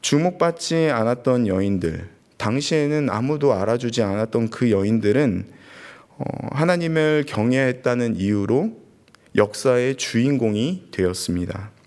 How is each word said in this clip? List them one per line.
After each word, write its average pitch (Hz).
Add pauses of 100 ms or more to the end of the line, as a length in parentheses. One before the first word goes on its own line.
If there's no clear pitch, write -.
주목받지 165
않았던 123
여인들, 92 (300)
당시에는 147
아무도 139
알아주지 113
않았던 110
그 117
여인들은, 104 (720)
어, - (280)
하나님을 160
경외했다는 123
이유로 104 (560)
역사의 123
주인공이 123
되었습니다. 90 (160)